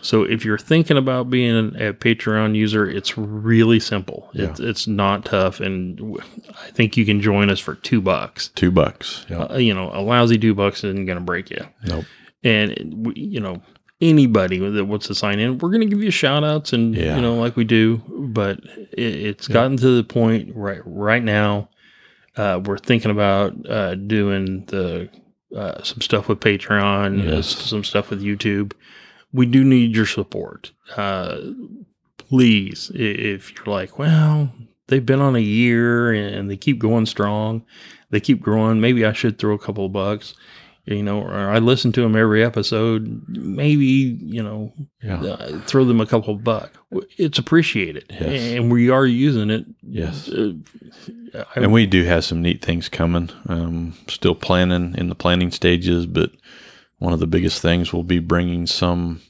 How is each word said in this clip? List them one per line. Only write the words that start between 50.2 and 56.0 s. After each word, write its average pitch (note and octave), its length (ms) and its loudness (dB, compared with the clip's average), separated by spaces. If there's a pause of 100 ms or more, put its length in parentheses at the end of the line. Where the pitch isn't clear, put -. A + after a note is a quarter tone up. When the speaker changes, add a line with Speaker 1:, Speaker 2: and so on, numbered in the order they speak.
Speaker 1:
Uh, G#2 260 -2 (800)
I - 100 -10 (160)
Speaker 2:
And A#2 120 4
we A2+ 140 6
do F#2 180 4
have E2+ 200 2
some E2+ 180 -4
neat F2 220 -2
things E2+ 240 -4
coming. E2+ 420 -2 (160)
Um, E2+ 480 -4 (140)
still - 260 0
planning, F2+ 640 0
in F2+ 100 -2
the F2 60 -4
planning F2+ 380 0
stages, F2 540 2